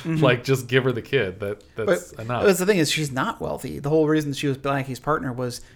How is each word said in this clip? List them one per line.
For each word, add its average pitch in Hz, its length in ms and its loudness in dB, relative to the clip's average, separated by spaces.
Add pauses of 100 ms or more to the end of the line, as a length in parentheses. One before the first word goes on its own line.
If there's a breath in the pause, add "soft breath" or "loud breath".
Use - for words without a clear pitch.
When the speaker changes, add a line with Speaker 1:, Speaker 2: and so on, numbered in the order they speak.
Speaker 1:
Mm-hmm. 160 180 0
Speaker 2:
Like, 123 220 4
just 131 240 0
give 127 160 2
her 131 80 2
the 110 100 -4
kid. 98 380 -2
That, 101 240 -6 (100)
that's 175 380 0
Speaker 1:
But - 120 -14
Speaker 2:
enough. 120 200 0
Speaker 1:
that's 190 160 6
the 180 60 2
thing 208 120 4
is, 147 140 2
she's 151 180 -2
not 139 300 -4
wealthy. 151 400 -6
The 143 80 -6
whole 156 180 4
reason 151 280 0
she 147 120 -4
was 135 120 0
Blackie's 135 420 -4
partner 147 320 -2
was 123 280 -6 (160 soft breath)